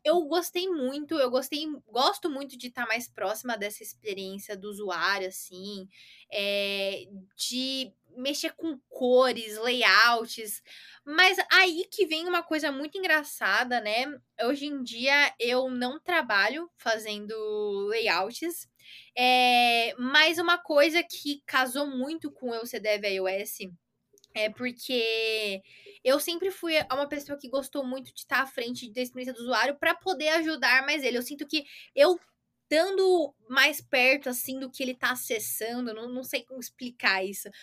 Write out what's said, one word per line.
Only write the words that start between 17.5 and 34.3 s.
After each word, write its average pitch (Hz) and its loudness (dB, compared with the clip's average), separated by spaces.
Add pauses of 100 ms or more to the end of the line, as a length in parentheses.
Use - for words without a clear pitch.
layouts. 226 -2 (480)
É, 247 4
mas 311 4
uma 349 2
coisa 320 4
que 294 -8
casou 269 0
muito 285 -6
com 240 -8
eu 226 -6
ser 214 -8
dev 208 0
I 190 0
O 190 0
S 196 -6 (640)
é 214 0
porque 226 -2 (420)
eu 269 4
sempre 349 -4
fui 339 -4 (180)
uma 285 -2
pessoa 285 -8
que 254 -18
gostou 269 -4
muito 254 -8
de - -16
tá 262 2
à 269 -2
frente 240 -8
da 247 -6
experiência 254 -8
do 233 -14
usuário 247 2
pra 330 2
poder 330 -2
ajudar 269 2
mais 294 0
ele. 240 0
Eu 247 -2
sinto 294 -8
que 302 -2 (300)
eu 339 6 (540)
estando 359 4 (160)
mais 277 4
perto, 262 2